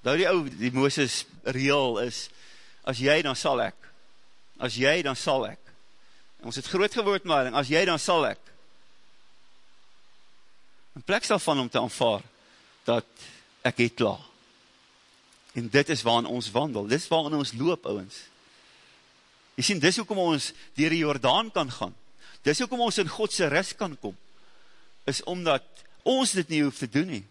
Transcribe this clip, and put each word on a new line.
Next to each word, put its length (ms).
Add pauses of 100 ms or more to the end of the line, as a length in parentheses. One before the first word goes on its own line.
Nou 100
die 120
ou, 200
die 220
Moses 540 (180)
reël 640
is, 220 (580)
as 120
jy, 280
dan 100
sal 240
ek. 140 (880)
As 160
jy, 240
dan 160
sal 300
ek. 100 (800)
En 80
ons 100
het 100
groot 280
geword, 300
maar 340
as 100
jy, 160
dan 140
sal 280
ek. 120 (2500)
In 80
plaas 240
daarvan 320
om 100
te 100
aanvaar 440 (600)
dat 220 (600)
ek 160
het 160
klaar. 240 (1400)
En 100
dit 220
is 160
waarin 240
ons 240
wandel. 320
Dit 160
is 80
waarin 240
ons 240
loop, 320
ouens. 320 (1300)
Jy 80
sien, 180
dis 160
hoekom 240
ons 300 (240)
deur 180
die 80
Jordaan 480
kan 220
gaan. 220 (520)
Dis 160
hoekom 240
ons 160
in 80
God 240
se 160
rus 240
kan 240
kom. 160 (960)
Is 180
omdat 380 (420)
ons 320
dit 140
nie 100
hoef 160
te 120
doen 260
nie. 140